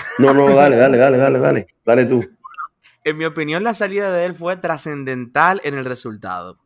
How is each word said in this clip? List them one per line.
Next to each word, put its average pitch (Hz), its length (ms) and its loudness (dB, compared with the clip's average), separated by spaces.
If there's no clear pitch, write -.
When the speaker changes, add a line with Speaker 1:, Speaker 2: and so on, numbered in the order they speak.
Speaker 1:
No, 135 140 6
no, 139 220 4
dale, 139 220 6
dale, 127 200 4
dale, 127 220 4
dale, 135 220 2
dale. 135 260 -2
Dale 123 220 4
tú. 123 180 0
Speaker 2:
En 156 140 -4
mi 156 80 -6
opinión, 160 400 -4
la 233 100 -2
salida 202 380 -4
de 175 140 -2
él 180 100 -8
fue 175 200 -6
trascendental 147 1080 -4
en 143 100 -6
el 135 100 -8
resultado. 104 800 -12